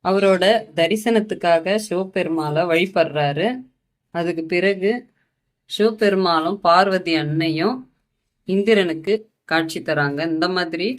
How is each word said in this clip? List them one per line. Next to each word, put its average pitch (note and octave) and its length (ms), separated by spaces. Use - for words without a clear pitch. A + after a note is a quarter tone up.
அவரோட G3 680
தரிசனத்துக்காக F#3 1000
சிவபெருமாளை F3 840
வழிபடுறாரு. E3+ 1040
அதுக்கு E3+ 340
பிறகு F#3+ 680
சிவபெருமாளும் F#3+ 960
பார்வதி F3+ 540
அன்னையும் D#3+ 760
இந்திரனுக்கு G3 840
காட்சி D#3+ 360
தராங்க. D3 460
இந்த E3 220
மாதிரி, F3+ 500